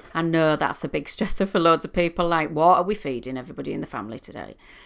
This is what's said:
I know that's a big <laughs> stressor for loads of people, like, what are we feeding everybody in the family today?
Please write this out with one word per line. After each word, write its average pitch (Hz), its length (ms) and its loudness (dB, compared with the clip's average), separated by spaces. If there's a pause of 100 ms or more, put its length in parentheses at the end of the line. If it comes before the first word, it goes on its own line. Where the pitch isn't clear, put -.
(140)
I 165 80 -4
know 165 340 4
that's - 280 -2
a 151 40 -4
big 147 180 -6
<laughs> - 20 -18
stressor - 400 -2
for 196 120 0
loads 165 240 4
of - 100 -10
people, 175 340 0
like, 165 240 0
what 165 260 6
are 180 60 4
we 202 100 -2
feeding 131 440 -6
everybody 151 360 -10
in 156 80 -6
the - 60 -8
family 113 320 -10
today? - 360 -14 (300)